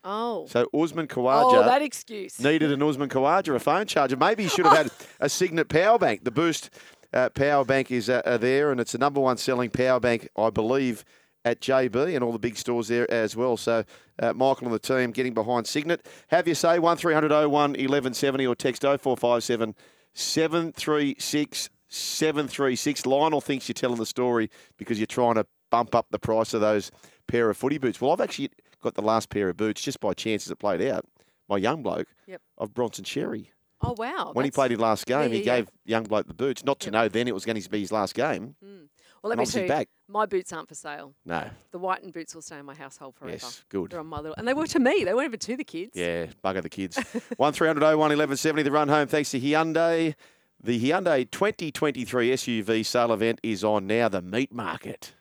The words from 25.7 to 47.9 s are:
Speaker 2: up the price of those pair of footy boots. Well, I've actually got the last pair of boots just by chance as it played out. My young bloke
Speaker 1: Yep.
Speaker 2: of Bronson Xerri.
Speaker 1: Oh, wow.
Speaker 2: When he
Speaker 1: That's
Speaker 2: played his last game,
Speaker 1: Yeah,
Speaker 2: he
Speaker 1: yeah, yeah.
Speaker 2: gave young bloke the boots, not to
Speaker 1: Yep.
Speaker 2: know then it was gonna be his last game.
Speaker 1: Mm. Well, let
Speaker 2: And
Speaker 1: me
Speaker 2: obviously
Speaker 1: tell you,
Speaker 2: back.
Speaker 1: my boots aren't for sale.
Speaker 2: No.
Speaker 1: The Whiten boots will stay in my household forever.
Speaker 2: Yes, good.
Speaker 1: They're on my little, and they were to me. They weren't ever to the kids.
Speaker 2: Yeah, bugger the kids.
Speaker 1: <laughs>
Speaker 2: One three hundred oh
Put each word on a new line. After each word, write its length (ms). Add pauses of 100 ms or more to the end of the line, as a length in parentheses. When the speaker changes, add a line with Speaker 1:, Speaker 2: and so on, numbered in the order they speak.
Speaker 2:
up 160
the 80
price 340
of 80
those 300 (360)
pair 220
of 80
footy 200
boots. 220
Well, 120
I've 100
actually 300 (300)
got 140
the 60
last 280
pair 200
of 80
boots 240
just 180
by 140
chance 340
as 40
it 80
played 220
out. 240 (440)
My 80
young 260
bloke 240 (200)
Speaker 1:
Yep. 140 (160)
Speaker 2:
of 160
Bronson 320
Xerri. 420 (340)
Speaker 1:
Oh, 160
wow. 360
Speaker 2:
When 120
he 40
Speaker 1:
That's 60
Speaker 2:
played 160
his 80
last 260
game, 260
Speaker 1:
Yeah, 80
Speaker 2:
he 40
Speaker 1:
yeah, 120
yeah. 20
Speaker 2:
gave 120 (160)
young 180
bloke 240
the 60
boots, 300
not 180
to 60
Speaker 1:
Yep. 60
Speaker 2:
know 160
then 180
it 60
was 100
gonna 160 (100)
be 120
his 100
last 240
game. 480
Speaker 1:
Mm. 240 (340)
Well, 80
let 40
Speaker 2:
And 60
Speaker 1:
me 40
Speaker 2:
obviously 180
Speaker 1:
tell 20
you, 60 (160)
Speaker 2:
back. 40 (200)
Speaker 1:
my 160
boots 260
aren't 160
for 80
sale. 380 (120)
Speaker 2:
No. 240 (220)
Speaker 1:
The 80
Whiten 320
boots 240
will 60
stay 180
in 60
my 100
household 400
forever. 200
Speaker 2:
Yes, 340
good. 220
Speaker 1:
They're 100
on 60
my 120
little, 180
and 80
they 80
were 140
to 120
me. 260
They 80
weren't 140
ever 100
to 200
the 60
kids. 320
Speaker 2:
Yeah, 300 (180)
bugger 180
the 80
kids. 280
Speaker 1:
<laughs> 400
Speaker 2:
One 160
three 140
hundred 160
oh 140